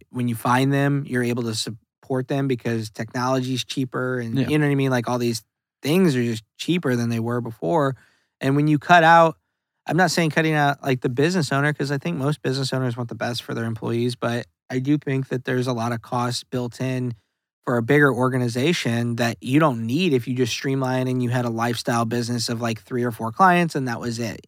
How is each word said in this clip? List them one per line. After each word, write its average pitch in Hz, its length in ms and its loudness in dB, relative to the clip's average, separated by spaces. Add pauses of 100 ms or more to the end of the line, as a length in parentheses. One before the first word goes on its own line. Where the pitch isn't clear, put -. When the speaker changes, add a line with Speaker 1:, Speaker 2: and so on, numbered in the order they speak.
(100)
Speaker 1:
when 123 180 -4
you 117 60 -2
find 127 380 2
them, 139 340 2
you're 123 180 -2
able 120 200 -2
to 113 100 -4
support - 720 -8
them 139 200 0
because 117 420 -4
technology's 127 760 -2
cheaper 127 540 -4
and 117 200 -4
Speaker 2:
Yeah. 127 100 0
Speaker 1:
you 151 100 2
know 147 80 2
what 143 60 2
I 139 40 0
mean? 135 140 2
Like, 123 180 0
all 123 100 0
these 120 240 -2 (400)
things 156 340 4
are 123 80 2
just 113 200 -4 (140)
cheaper 156 380 0
than 117 120 -2
they 113 120 -2
were 120 200 -2
before. 139 560 -2 (440)
And 139 160 2
when 147 120 2
you 151 100 4
cut 175 260 6
out, 165 320 8 (520)
I'm 143 80 0
not 175 140 4
saying 165 200 0
cutting 160 240 0
out, 143 280 0
like, 135 180 -2
the 143 80 -2
business 143 440 0
owner, 143 200 0
'cause 143 200 -6
I 139 60 -2
think 170 200 -6
most 143 240 -2
business 135 300 -4
owners 127 240 -2
want 120 120 -8
the 113 60 -12
best 117 280 -6
for 135 120 -10
their 113 100 -4
employees, 117 520 -4
but 120 300 -6 (220)
I 131 120 -4
do 147 180 0
think 135 300 -4
that 127 160 -6
there's 127 240 -2
a 131 40 0
lot 117 200 -2
of 113 100 -6
costs 123 400 -4
built 123 380 -6
in 127 340 -4 (500)
for 123 120 0
a 117 60 2
bigger 143 300 6
organization 123 1040 0
that 117 240 0
you 131 200 0
don't 120 260 2
need 156 260 0
if 120 140 0
you 127 80 -4
just 123 180 0
streamline 131 560 -2
and 127 140 0
you 120 80 0
had 123 140 0
a 117 60 -2
lifestyle 117 540 -2
business 117 440 -2
of, 117 120 -4
like, 113 220 -4
three 123 220 -4
or 120 80 -2
four 110 180 -6
clients 175 460 4
and 135 120 -2
that 117 120 -4
was 117 180 -6
it, 113 300 -6